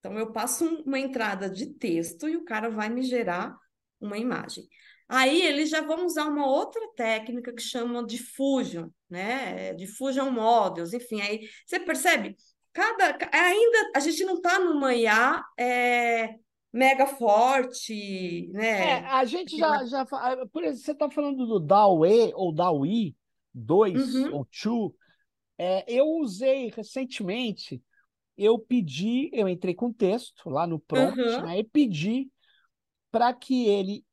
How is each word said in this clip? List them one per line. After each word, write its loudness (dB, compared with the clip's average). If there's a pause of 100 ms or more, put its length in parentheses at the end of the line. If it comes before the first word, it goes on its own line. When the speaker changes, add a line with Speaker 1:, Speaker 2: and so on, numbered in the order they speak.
Speaker 1:
Então, -8
eu -4
passo -2
um, -2
uma -2
entrada -4
de -8
texto -4
e -2
o -6
cara -4
vai -4
me -4
gerar -4 (440)
uma -8
imagem. -6 (440)
Aí, 4
eles 2
já 0
vão -2
usar -2
uma -2
outra 0 (120)
técnica -4
que -12
chama -6
de -10
fusion, -2 (200)
né? -6
Diffusion -4
models, 2
enfim. -8
Aí, -6 (180)
você -4
percebe? 0 (360)
Cada, 2
ca-, -6
ainda 4
a 4
gente 0
não -2
tá 2
numa 2
I 2
A, 4 (160)
é, 0 (360)
mega 6
forte, 0
né? 0
Speaker 2:
É, -2
a 2
gente -6
já, 2
Speaker 1:
Aquela 2
Speaker 2:
já -4
fa-, -4
ah, -6
por -8
exemplo, -4
você -4
tá -2
falando -4
do 0
dao 6
E 6
ou -2
dao-I 0 (360)
dois 2
Speaker 1:
Uhum. -2
Speaker 2:
ou -6
two, -4 (640)
é, -2
eu 4
usei -2
recentemente, -8 (540)
eu 4
pedi, -2
eu 0
entrei -2
com -4
texto -2
lá 0
no -4
prompt, 0
Speaker 1:
Uhum. 0
Speaker 2:
né, -4
e -2
pedi 0 (800)
pra 4
que 0
ele 0